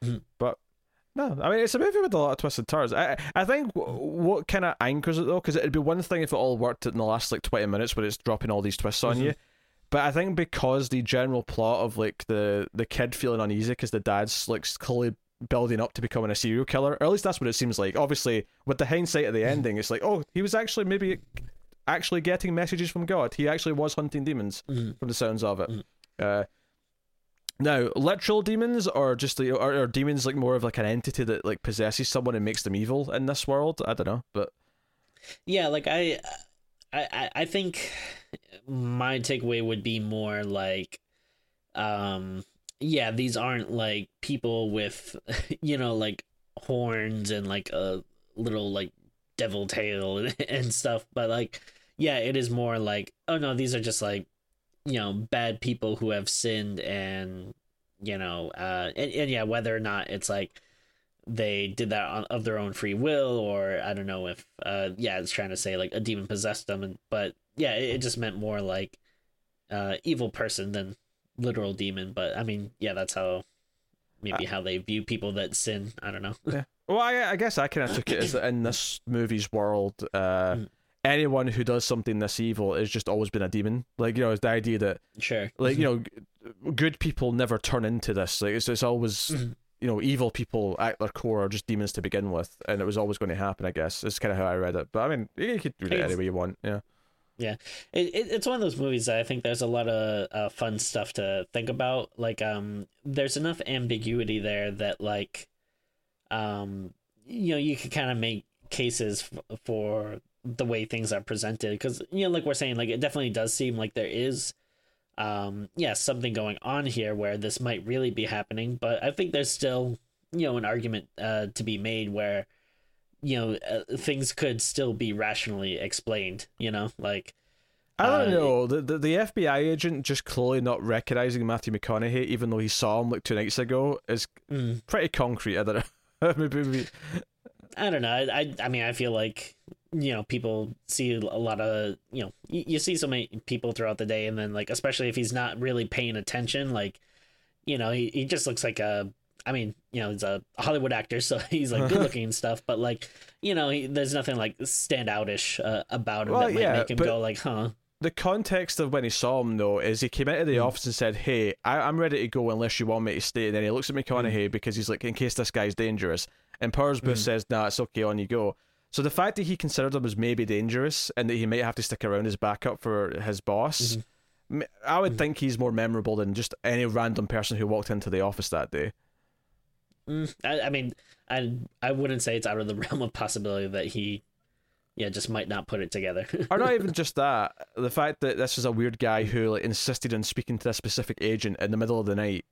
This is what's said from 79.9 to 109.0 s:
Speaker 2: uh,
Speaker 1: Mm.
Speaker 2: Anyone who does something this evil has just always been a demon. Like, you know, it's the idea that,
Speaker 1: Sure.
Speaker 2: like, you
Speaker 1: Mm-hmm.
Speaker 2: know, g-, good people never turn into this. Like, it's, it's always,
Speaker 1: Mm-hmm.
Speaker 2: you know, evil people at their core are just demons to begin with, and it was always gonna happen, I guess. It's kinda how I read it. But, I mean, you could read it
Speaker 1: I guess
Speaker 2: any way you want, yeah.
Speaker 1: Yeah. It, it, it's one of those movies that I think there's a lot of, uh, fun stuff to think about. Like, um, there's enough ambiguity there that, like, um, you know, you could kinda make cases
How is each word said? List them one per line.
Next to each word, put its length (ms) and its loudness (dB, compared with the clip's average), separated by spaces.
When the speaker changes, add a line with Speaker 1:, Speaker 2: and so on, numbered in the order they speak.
Speaker 2:
uh, 400 2
Speaker 1:
Mm. 140 -4
Speaker 2:
Anyone 400 4
who 180 2
does 200 2
something 340 0
this 220 0
evil 340 2
has 160 0
just 180 -2
always 220 2
been 120 0
a 60 0
demon. 360 0
Like, 200 2
you 80 4
know, 80 4
it's 80 0
the 80 4
idea 300 2
that, 220 2
Speaker 1:
Sure. 380 -2
Speaker 2:
like, 220 4
you 80 6
Speaker 1:
Mm-hmm. 100 4
Speaker 2:
know, 80 -16
g-, 80 0
good 240 2
people 340 0
never 260 2
turn 260 0
into 280 0
this. 300 0
Like, 120 2
it's, 140 0
it's 140 0
always, 320 2
Speaker 1:
Mm-hmm. 220 -4
Speaker 2:
you 80 0
know, 140 0
evil 280 2
people 480 0
at 200 0
their 100 0
core 360 0
are 40 2
just 180 -4
demons 260 0
to 100 -4
begin 300 0
with, 240 -4
and 140 0
it 20 0
was 140 0
always 200 0
gonna 180 -2
happen, 300 -2
I 40 -2
guess. 340 -2
It's 140 -4
kinda 180 0
how 100 2
I 100 0
read 180 0
it. 180 -4
But, 80 0
I 160 2
mean, 200 -6
you 240 -2
could 200 -4
read 120 -2
it 40 4
Speaker 1:
I 20 2
guess 120 0
Speaker 2:
any 60 0
way 80 0
you 80 0
want, 300 -2
yeah. 180 -2
Speaker 1:
Yeah. 180 -4
It, 220 0
it, 180 0
it's 140 -2
one 100 2
of 60 -2
those 160 0
movies 280 0
that 120 2
I 40 2
think 220 -4
there's 180 -2
a 40 2
lot 220 0
of, 440 0
uh, 160 0
fun 300 -2
stuff 360 -4
to 380 -2
think 160 -2
about. 480 0
Like, 260 -2
um, 440 -4
there's 320 0
enough 300 -2
ambiguity 720 0
there 340 -2
that, 280 -4
like, 460 -4
um, 640 -4
you 280 -2
know, 40 2
you 180 2
could 140 -10
kinda 240 0
make 300 -2
cases 580 -2